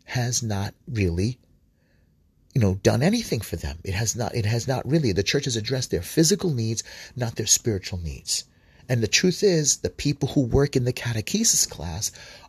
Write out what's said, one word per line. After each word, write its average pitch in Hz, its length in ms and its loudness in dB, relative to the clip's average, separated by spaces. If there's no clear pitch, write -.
has 123 360 -2
not 101 320 -2
really, 101 500 0
you 127 80 2
know, 95 140 4
done 110 280 4
anything 202 380 0
for - 140 -8
them. 78 280 -6
It 92 100 -4
has 107 220 -2
not, 113 180 -4
it 107 120 0
has 117 220 0
not 127 220 -2
really. 143 220 2
The 95 120 2
church - 220 0
has 123 100 -2
addressed 123 360 -4
their 87 100 0
physical 170 480 2
needs, 117 340 -2
not 120 200 -4
their 107 100 -4
spiritual 95 540 0
needs. - 460 -6
And 117 140 2
the 104 40 2
truth - 360 2
is, 151 340 4
the - 120 -2
people 143 400 -2
who 147 120 2
work 139 340 4
in 127 100 2
the 127 80 0
catechesis 120 760 0
class 82 420 -6